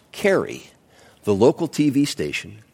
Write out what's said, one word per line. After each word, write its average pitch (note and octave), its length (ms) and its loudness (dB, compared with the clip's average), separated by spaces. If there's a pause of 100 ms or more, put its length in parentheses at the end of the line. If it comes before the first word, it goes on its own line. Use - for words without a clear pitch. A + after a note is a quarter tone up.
(120)
carry D3+ 560 -2 (560)
the G#2 80 0
local C3+ 340 4
T D3+ 220 0
V C#3+ 160 2
station G#2 540 -8 (160)